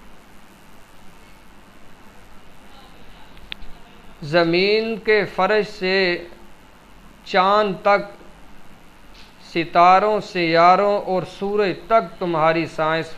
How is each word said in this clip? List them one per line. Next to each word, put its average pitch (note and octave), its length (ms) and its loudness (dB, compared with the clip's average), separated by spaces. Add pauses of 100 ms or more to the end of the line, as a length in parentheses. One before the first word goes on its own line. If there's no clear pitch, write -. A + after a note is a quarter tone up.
(4000)
ज़मीन F#3 760 0
के G#3+ 280 2
फर्श G3+ 420 0
से F#3 580 -2 (1000)
चाँद G3 580 2
तक, G3+ 240 2 (1400)
सितारों, F#3 680 4
सियारों F3+ 840 4
और F#3 240 -2
सूरज G3+ 480 -2 (140)
तक A3+ 120 4 (180)
तुम्हारी E3 460 0
साइंस D#3+ 520 -4